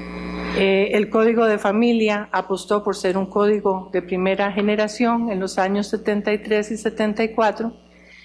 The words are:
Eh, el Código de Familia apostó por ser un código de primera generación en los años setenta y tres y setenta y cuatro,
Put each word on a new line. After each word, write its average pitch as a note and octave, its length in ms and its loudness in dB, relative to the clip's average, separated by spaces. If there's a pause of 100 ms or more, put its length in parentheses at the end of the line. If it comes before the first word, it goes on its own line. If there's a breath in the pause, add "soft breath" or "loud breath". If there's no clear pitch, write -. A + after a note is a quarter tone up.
(560)
Eh, G3 360 2
el G#3 180 2
Código A3+ 360 4
de G#3 120 2
Familia G#3+ 760 2
apostó F#3+ 500 -2
por G3 140 -2
ser F#3 220 -2
un F#3+ 80 0
código G3+ 680 0
de F#3 80 0
primera F#3+ 500 0
generación G#3+ 800 0
en F#3+ 100 -2
los F#3+ 180 -4
años G3+ 300 0
setenta G#3 440 -2
y G#3+ 60 0
tres G#3 320 -2
y G#3+ 80 -6
setenta G#3+ 440 -2
y A3 120 -2
cuatro, A3 420 0 (480 loud breath)